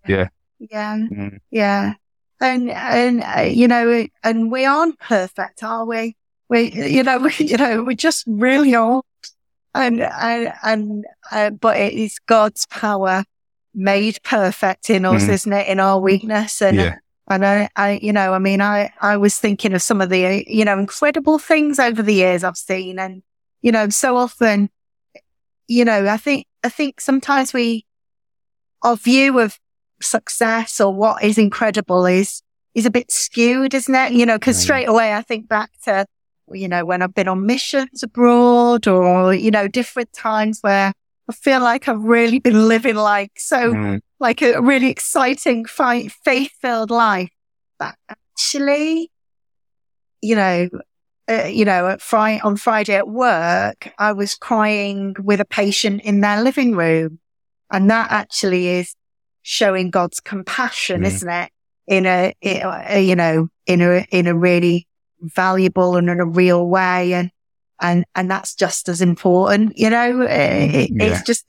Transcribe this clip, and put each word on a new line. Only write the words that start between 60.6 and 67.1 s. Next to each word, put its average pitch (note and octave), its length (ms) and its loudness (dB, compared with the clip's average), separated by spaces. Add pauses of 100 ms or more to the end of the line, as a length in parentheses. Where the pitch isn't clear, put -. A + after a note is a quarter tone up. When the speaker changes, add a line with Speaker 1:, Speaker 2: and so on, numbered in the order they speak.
Speaker 2:
Mm. F#3 40 0
Speaker 1:
isn't F#3+ 240 -4
it? F3 220 -6 (360)
In F#3+ 200 0
a, F3+ 260 0 (100)
i-, F#3+ 180 -4
uh, - 360 -6
you F#3+ 180 2
know, D#3+ 320 0 (200)
in F3+ 140 2
a, F3+ 280 2
in F3+ 160 2
a F3 100 0
really F3 520 2 (340)
valuable F#3 760 0
and F3 120 0
in F3 100 -2
a F3 60 -2
real F3 420 2
way. F3+ 460 0